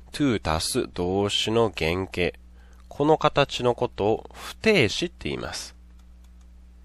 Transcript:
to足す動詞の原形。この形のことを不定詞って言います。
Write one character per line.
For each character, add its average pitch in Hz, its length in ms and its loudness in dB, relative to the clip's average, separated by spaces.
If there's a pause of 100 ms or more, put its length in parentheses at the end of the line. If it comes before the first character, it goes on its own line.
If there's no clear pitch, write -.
(120)
to 131 300 0
足 80 280 -2
す - 240 -2
動 95 340 0
詞 - 220 -2
の 113 260 2
原 87 300 0
形。 90 340 -2 (480)
こ - 160 -4
の 151 140 4
形 143 440 0
の 123 120 4
こ 120 140 -2
と - 180 -2
を - 260 -2
不 - 240 -14
定 185 320 4
詞 - 180 -2
っ - 40 -12
て - 180 -10
言 71 60 -2
い - 20 -4
ま 62 160 -8
す。 - 220 -12 (1120)